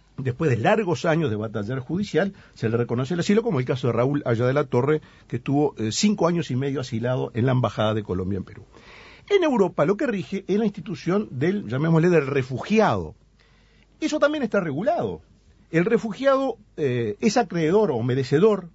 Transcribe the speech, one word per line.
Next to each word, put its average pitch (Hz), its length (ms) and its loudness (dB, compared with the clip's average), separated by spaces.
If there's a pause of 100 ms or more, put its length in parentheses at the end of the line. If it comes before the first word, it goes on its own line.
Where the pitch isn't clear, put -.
(160)
después 135 340 -4
de 120 60 -2
largos 175 480 0
años 160 260 0
de 107 60 -4
batalla 107 420 -6
judicial, 185 540 -4 (220)
se 117 140 -2
le 113 80 0
reconoce 123 380 -2
el 170 60 -2
asilo, 208 240 2
como 143 160 0
el 127 40 -2
caso 131 220 -2
de 117 60 2
Raúl 135 340 0
Aya 120 200 2
de 127 60 2
la 143 120 2
Torre, 139 360 0 (280)
que 135 80 -6
estuvo, 143 420 0
eh, 110 140 -2
cinco 202 340 2
años 170 240 0
y 131 60 -2
medio 139 240 -2
asilado 127 540 -4
en 117 120 0
la 135 60 2
Embajada 110 420 0
de 110 80 -2
Colombia 95 360 -4
en 90 40 -6
Perú. 101 220 -18 (680)
En 392 140 4
Europa 196 420 2
lo 202 100 2
que 285 120 -2
rige 196 400 -4
es 196 100 0
la 226 60 0
institución 196 680 -4
del, 175 380 -2
llamémosle, 160 420 2
del 156 160 4
refugiado. 131 880 2 (840)
Eso 302 180 -2
también 294 240 0
está 220 160 0
regulado. 160 640 -2 (480)
El 165 140 2
refugiado, 247 720 0 (200)
eh, 123 440 -2
es 220 160 2
acreedor 180 560 2
o 113 100 -2
merecedor 143 720 2